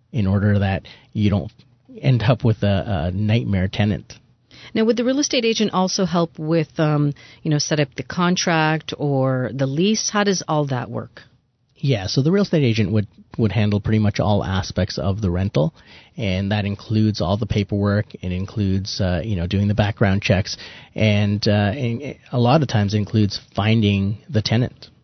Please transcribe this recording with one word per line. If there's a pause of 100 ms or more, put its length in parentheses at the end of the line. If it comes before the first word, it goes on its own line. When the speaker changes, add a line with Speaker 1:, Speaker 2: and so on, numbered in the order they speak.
(100)
Speaker 1:
in
order
that (300)
you
don't (440)
end
up
with
a,
a
nightmare
tenant. (580)
Speaker 2:
Now,
would
the
real
estate
agent
also
help
with,
um, (300)
you
know,
set
up
the
contract
or
the
lease?
How
does
all
that
work? (560)
Speaker 1:
Yeah,
so
the
real
estate
agent
would, (300)
would
handle
pretty
much
all
aspects
of
the
rental, (420)
and
that
includes
all
the
paperwork.
It
includes,
uh,
you
know,
doing
the
background
checks, (380)
and,
uh,
and (160)
a
lot
of
times
includes (160)
finding (120)
the
tenant. (160)